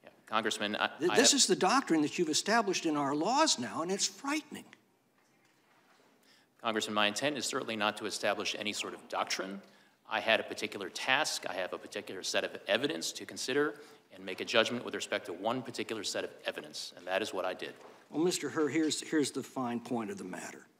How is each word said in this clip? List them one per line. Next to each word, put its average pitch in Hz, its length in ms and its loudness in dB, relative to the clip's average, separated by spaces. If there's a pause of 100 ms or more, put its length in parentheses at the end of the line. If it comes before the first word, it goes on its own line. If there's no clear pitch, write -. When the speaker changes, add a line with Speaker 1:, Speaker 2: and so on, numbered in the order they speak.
Speaker 1:
Yeah. - 60 -20 (160)
Congressman, 107 520 0
I, - 120 2 (100)
Speaker 2:
Th-, 175 120 4
Speaker 1:
I 214 60 4
Speaker 2:
this 247 160 8
Speaker 1:
have 269 60 4
Speaker 2:
is - 80 8
the 190 100 6
doctrine 185 460 4
that 143 140 0
you've 156 120 2
established 202 560 2
in 156 100 2
our 143 180 2
laws 233 460 4
now, 117 220 -4
and 175 100 -2
it's 196 160 0
frightening. - 560 -4 (2000)
Speaker 1:
Congressman, 110 320 0
my 104 140 6
intent 139 300 0
is - 80 -4
certainly 123 300 -2
not 104 220 2
to 110 80 -6
establish 101 520 0
any 104 140 -2
sort 95 220 -6
of - 160 -16
doctrine. - 520 -4 (480)
I 110 120 0
had 110 180 4
a 104 40 -2
particular 98 460 -6
task. - 600 0
I 90 60 -6
have 92 180 -4
a 87 40 -8
particular 98 460 -10
set 95 220 0
of 92 120 -8 (120)
evidence 143 420 0
to - 140 -10
consider 147 500 -2 (380)
and 95 120 -16
make 95 140 -8
a 101 60 -4
judgment 113 400 2
with 101 100 -6
respect 98 300 -2
to 90 80 -6
one 110 280 -2
particular 117 400 -6
set 92 220 -2
of 87 60 -6 (160)
evidence, 76 500 -8
and 87 100 -16
that 92 160 2
is - 120 -4
what 92 100 -2
I 92 100 -2
did. 82 200 -8 (360)
Speaker 2:
Well, 151 140 0
Mister 170 240 0
Herr, 147 220 2
here's, 156 320 2
here's 151 300 2
the 127 120 -4
fine 120 380 -4
point 113 280 -4
of 101 80 -8
the 95 60 -10
matter. 80 420 -10 (140)